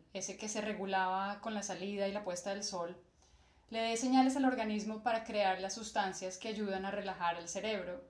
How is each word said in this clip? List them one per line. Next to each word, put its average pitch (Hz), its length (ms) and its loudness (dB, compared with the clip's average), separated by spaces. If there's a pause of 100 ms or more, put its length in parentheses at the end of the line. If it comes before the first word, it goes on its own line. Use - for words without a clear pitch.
(140)
ese - 220 -6
que 214 140 -6
se 214 120 -2
regulaba 190 800 0
con 226 120 -2
la 208 80 0
salida 196 460 -2
y 196 40 -2
la 208 120 -2
puesta 180 280 -4
del 202 120 -4
sol, 175 340 -4 (720)
le 226 120 -4
dé 226 160 2
señales 262 380 6
al 277 100 4
organismo 214 580 0
para 226 200 2
crear 196 360 2
las 190 160 -2
sustancias 196 640 -2
que - 80 -8
ayudan 196 380 -2
a 196 60 -2
relajar 185 440 0
al 170 140 -8
cerebro 185 600 -2